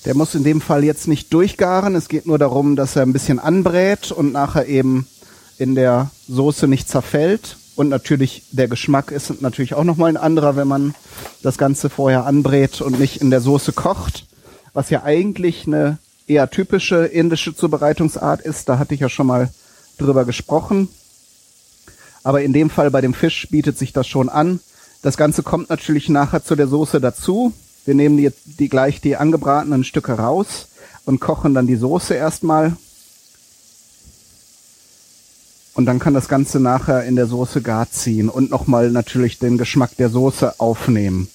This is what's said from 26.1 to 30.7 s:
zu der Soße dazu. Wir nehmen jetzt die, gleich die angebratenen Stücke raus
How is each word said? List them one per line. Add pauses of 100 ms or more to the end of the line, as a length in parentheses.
zu
der
Soße
dazu. (380)
Wir
nehmen
jetzt
die,
gleich
die
angebratenen
Stücke
raus (380)